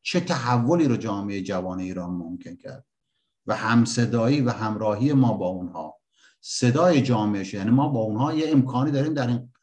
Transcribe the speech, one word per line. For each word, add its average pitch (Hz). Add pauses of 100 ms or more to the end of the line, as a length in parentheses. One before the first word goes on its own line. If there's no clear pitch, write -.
چه -
تحولی 131
رو 113
جامعهٔ 101
جوان 92
ایران 90
ممکن 87
کرد - (600)
و 104
همصدایی 117
و 120
همراهی 107
ما 123
با 95
اونها، 87 (440)
صدای 143
جامعه 107
شد. 101
یعنی 98
ما 139
با 127
اونها 113
یه 156
امکانی 131
داریم 143
در 131
این 120 (100)